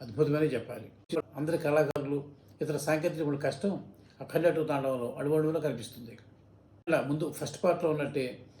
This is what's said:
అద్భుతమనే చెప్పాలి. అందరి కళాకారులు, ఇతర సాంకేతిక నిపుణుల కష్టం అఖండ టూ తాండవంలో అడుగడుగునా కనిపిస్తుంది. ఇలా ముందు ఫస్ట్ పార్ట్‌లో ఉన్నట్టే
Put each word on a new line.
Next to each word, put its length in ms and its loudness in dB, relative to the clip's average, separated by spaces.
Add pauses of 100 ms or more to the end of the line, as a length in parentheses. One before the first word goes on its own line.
అద్భుతమనే 440 2
చెప్పాలి. 460 -4 (440)
అందరి 220 0
కళాకారులు, 720 2 (320)
ఇతర 140 -2
సాంకేతిక 420 0
నిపుణుల 200 0
కష్టం 460 -2 (360)
అఖండ 280 2
టూ 160 2
తాండవంలో 540 -2
అడుగడుగునా 420 2
కనిపిస్తుంది. 580 -6 (720)
ఇలా 120 4
ముందు 300 -2
ఫస్ట్ 340 -8
పార్ట్‌లో 260 4
ఉన్నట్టే 560 -2 (140)